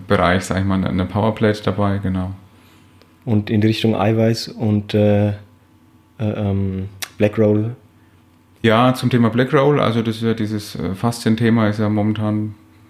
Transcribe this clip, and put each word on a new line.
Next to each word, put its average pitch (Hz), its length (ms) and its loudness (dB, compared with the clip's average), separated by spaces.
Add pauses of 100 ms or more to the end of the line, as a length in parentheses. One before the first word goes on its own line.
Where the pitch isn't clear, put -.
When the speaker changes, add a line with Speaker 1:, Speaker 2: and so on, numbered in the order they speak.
Speaker 1:
Bereich, 92 380 2
sag 90 140 -4
ich 98 60 0
mal, 95 200 0
eine - 220 -2
Powerplate 107 580 -2
dabei, 101 340 -2
genau. 92 340 -4 (920)
Speaker 2:
Und 104 260 0
in 107 120 2
Richtung 110 340 2
Eiweiß 113 520 0
und, 107 460 -2
äh, 104 360 4
äh, 104 40 -4 (840)
ähm, 98 680 -2 (300)
Black 104 180 0
Roll? 107 380 2 (880)
Speaker 1:
Ja, 117 320 4
zum 123 160 -2
Thema 117 200 4
Black 127 220 0
Roll, 143 280 4
also 117 220 0
das 110 140 -4
ist 113 60 -10
ja 113 120 0
dieses, 107 420 -6
äh, 92 180 -6
Faszien-Thema, 113 720 0
ist 104 140 -2
ja 107 80 0
momentan 107 640 -2 (360)